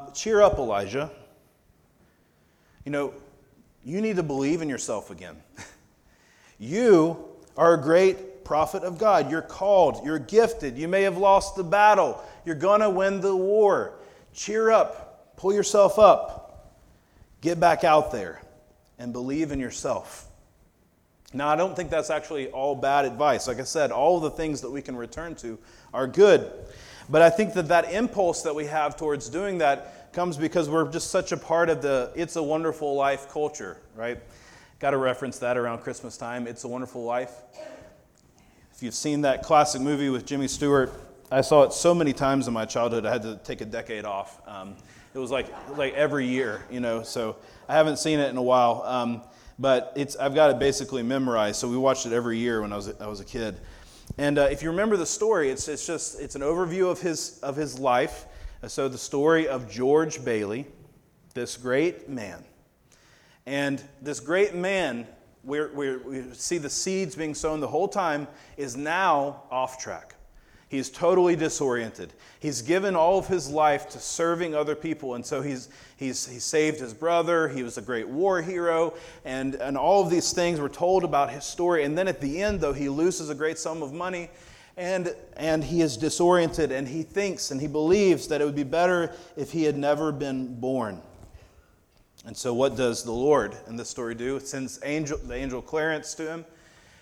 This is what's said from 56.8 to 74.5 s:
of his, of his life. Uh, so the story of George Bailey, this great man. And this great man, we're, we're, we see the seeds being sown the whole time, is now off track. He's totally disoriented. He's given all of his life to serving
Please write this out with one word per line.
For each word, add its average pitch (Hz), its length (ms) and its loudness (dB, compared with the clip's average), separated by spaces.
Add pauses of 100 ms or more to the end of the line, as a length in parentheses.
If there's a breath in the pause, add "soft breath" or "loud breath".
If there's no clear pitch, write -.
of - 100 -4
his, - 380 -6
of 139 180 -6
his 135 220 -6
life. 131 480 0 (360 loud breath)
Uh, 117 60 -14
so 135 200 -4
the 123 100 -8
story 156 500 2
of 123 220 -6
George 139 540 2
Bailey, 113 420 -2 (640)
this 120 240 -8
great 135 520 -2
man. 98 360 -12 (1040 soft breath)
And 139 360 -4 (180)
this 139 200 -8
great 185 340 0
man, 175 520 -2 (360)
we're, 147 320 -4
we're, 135 240 -4
we 131 240 -10 (100)
see 175 240 -6
the 143 140 -6
seeds 190 440 -4
being 156 200 -6
sown 156 260 -4
the 131 80 -4
whole 165 200 -2
time, 156 380 -2 (300 loud breath)
is 135 180 -8
now 147 760 0
off 127 280 -4
track. - 360 -12 (520 soft breath)
He's 135 220 -6
totally 175 480 4
disoriented. 120 800 -4 (260 loud breath)
He's 135 220 -6
given 185 340 0
all 170 220 4
of 185 100 -4
his 160 220 -4
life 147 400 0
to 131 80 -16
serving 170 560 -2